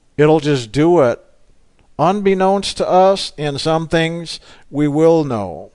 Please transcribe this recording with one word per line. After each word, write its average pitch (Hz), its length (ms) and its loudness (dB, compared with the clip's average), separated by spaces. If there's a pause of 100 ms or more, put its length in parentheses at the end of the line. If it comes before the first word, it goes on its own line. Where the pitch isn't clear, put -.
(180)
It'll 156 220 4
just 131 320 -2
do 165 280 4
it 120 180 2 (800)
unbeknownst 196 800 0
to 190 120 -4
us, 190 500 2
and 143 200 -6
some 160 300 -4
things 165 520 -4 (300)
we 147 160 -2
will 160 380 2
know. 101 500 -8